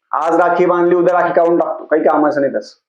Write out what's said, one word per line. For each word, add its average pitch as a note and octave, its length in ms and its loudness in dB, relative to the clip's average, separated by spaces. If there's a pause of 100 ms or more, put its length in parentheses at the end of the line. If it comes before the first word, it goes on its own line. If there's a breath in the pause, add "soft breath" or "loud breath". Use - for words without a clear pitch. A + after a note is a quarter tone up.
(100)
आज D#3+ 240 -2
राखी F3 300 2
बांधली F3 300 2
उद्या F3 260 2
राखी F3 120 -2
काढून E3+ 260 2
टाकतो, - 260 -6
काही D3+ 180 -2
कामाचं D3+ 380 0
नाही C3 140 -2
तसं. - 340 -12